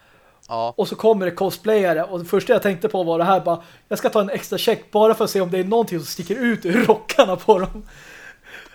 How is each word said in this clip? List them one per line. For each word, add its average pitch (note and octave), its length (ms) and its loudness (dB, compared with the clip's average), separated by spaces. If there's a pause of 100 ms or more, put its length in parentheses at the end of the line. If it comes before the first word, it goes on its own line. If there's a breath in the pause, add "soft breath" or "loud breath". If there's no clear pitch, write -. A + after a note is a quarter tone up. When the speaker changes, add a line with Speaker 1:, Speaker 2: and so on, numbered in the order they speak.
(480 soft breath)
Speaker 1:
Ja. A#2 300 -4
Speaker 2:
Och G3+ 100 0
så - 80 -10
kommer G#3+ 300 2
det F3 60 -2
cosplayare, F#3 720 0
och F#3 160 -8
det E3+ 60 -10
första G3 280 2
jag G3+ 80 2
tänkte G3+ 280 -2
på F#3+ 140 -2
var E3 140 -2
det E3+ 60 2
här, F#3+ 160 2
bara, E3+ 240 -2 (240 loud breath)
"Jag G3+ 120 -6
ska A#3 100 0
ta A3 120 2
en G3 80 -2
extra G3 280 -6
check - 340 -2
bara G#3+ 240 4
för A3+ 80 -2
att G#3+ 80 0
se G3 100 0
om F3 100 -2
det F#3 80 -2
är F#3 40 0
någonting G3 360 -2
som E3+ 60 -10
sticker F#3 300 -8
ut A#3+ 300 -2
ur G#3 200 2
rockarna G#3+ 500 2
på F#3+ 240 2
dem." F#3+ 240 -6 (920 loud breath)